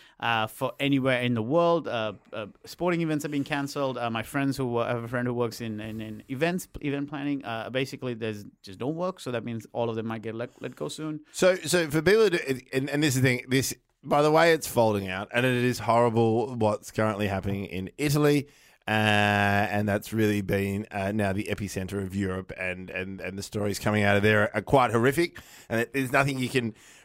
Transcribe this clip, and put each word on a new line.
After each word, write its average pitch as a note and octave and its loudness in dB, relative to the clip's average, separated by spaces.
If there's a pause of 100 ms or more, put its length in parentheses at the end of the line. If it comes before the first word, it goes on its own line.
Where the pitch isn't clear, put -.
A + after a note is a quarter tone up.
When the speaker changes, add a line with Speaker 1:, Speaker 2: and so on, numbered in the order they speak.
(200)
Speaker 1:
uh, A2+ 2
for B2+ -4
anywhere C3+ 2
in B2 0
the A2+ 0
world. E3+ 2
Uh, A2 -2 (200)
uh, G#2+ -8 (180)
sporting F3 -2
events D#3 0
have D3+ -6
been C#3 -2
cancelled. C#3 -4
Uh, A#2 -2
my A2+ -2
friends C#3 -2
who C3 -2
wo-, A#2 0
I G#2+ -2
have A#2+ -2
a A2+ -10
friend B2 -2
who B2 -2
works A#2+ -2
in, A2 -6
in, A2 -10
in A2 -12
events, D#3+ -2 (120)
event C#3+ -4
planning. C#3+ -6
Uh, A2+ -6
basically, C3 -4
there's A2 -6 (180)
just F#2+ -16
don't C3+ -6
work, F3+ -6
so C3 -8
that A#2 -4
means A2+ -8
all A#2 -2
of A2+ -6
them A2+ -6
might A2+ -6
get A2 -8
let, A#2 -8 (100)
let B2+ -12
go D3 -6
soon. D#3 -8 (120)
Speaker 2:
So, F#3 4
so D#3+ 0
for D#3 2
people G#3 6
who G3 6
do, E3+ 0 (340)
and, C3+ -2
and C#3+ 0
this C#3 2
is C3 4
the C3 6
thing, B2 0
this, C3 0 (300)
by D3+ 4
the D3+ 6
way E3 6
it's D#3+ 0
folding G#2 2
out, F#2+ -6
and A#2+ 4
it B2 2
is A#2+ 0
horrible A#2 4
what's G#2+ 0
currently G#2 0
happening G2 -2
in F#2 -6
Italy. D3 2 (400)
Uh, - -6
and G#2 4
that's G#2 -2
really G#2 2
been, G2 -2
uh, G2 -2
now G2+ 0
the G2+ -2
epicenter G2 -6
of F#2 -6
Europe, F#2 -4
and, F#2 -8
and, F#2+ -8
and F#2 -8
the G2 -8
stories G#2 -4
coming G#2+ 2
out G2+ 6
of G2+ 4
there G#2+ 4
are G#2+ 0
quite B2 4
horrific, C3 2 (300)
and A2+ 0
it, A#2 -4
there's C3+ -2
nothing C#3 2
you B2 -2
can A#2 -2 (300)